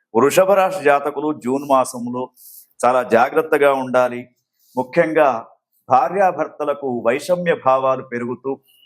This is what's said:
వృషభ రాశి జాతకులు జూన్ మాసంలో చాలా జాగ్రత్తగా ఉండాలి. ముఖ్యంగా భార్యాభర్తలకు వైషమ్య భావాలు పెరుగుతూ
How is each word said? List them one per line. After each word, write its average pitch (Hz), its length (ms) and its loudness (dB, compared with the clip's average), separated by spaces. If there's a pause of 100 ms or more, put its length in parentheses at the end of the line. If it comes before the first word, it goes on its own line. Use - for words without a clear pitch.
(140)
వృషభ 139 380 4
రాశి 190 320 0
జాతకులు 143 440 0 (160)
జూన్ 135 240 -4
మాసంలో 127 540 -2 (580)
చాలా 123 220 2
జాగ్రత్తగా 143 720 2
ఉండాలి. 127 480 -2 (560)
ముఖ్యంగా 156 520 2 (600)
భార్యాభర్తలకు 147 1000 -2 (180)
వైషమ్య 170 480 -2
భావాలు 131 480 0
పెరుగుతూ 120 480 -10 (340)